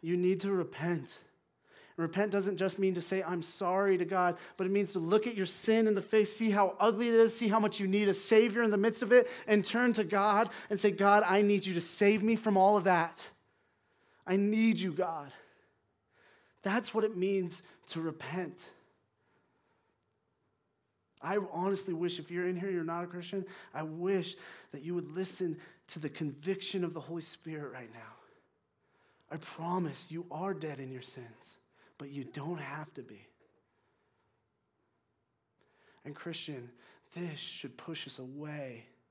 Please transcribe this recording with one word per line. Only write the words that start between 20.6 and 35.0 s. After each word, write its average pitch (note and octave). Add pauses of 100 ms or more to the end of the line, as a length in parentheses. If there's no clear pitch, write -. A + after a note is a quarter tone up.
I F#3
honestly F#3+
wish, E3+
if D3+
you're F3+
in F3+
here, G3
you're F3
not E3+
a -
Christian, F3+ (260)
I D3+
wish F3 (380)
that C#3
you F3
would D3+
listen F3+ (280)
to -
the D3
conviction E3
of E3
the E3
Holy D#3+
Spirit D3+
right A#2
now. A2 (1120)
I D3
promise E3
you E3+
are F#3
dead D3
in C3
your B2+
sins, - (400)
but C#3+
you C#3
don't D#3
have D3
to C3+
be. G2+ (2750)